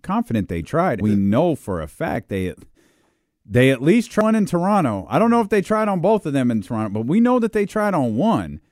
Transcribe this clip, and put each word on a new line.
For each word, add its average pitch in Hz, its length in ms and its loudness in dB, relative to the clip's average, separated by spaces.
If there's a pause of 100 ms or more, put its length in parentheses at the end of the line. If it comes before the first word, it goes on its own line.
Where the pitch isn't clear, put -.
confident 185 480 -4
they 85 120 -4
tried. 160 400 -2
We 104 140 2
know 113 400 2
for 92 260 -6
a 76 60 -8
fact - 420 -6
they, 92 240 -4 (920)
they 123 260 4
at 123 100 -2
least 208 300 2
tried 214 240 2
in 214 100 2
Toronto. 170 640 0
I 120 100 2
don't 226 120 4
know 233 100 4
if 208 80 -4
they 208 120 2
tried 214 260 0
on 196 120 0
both 196 260 2
of 151 80 -4
them 131 180 0
in 110 100 -2
Toronto, 110 280 -4
but 110 180 -4
we 180 120 2
know 247 200 4
that 220 140 -2
they 208 120 0
tried 208 280 -2
on 127 220 0
one. 110 460 -2 (100)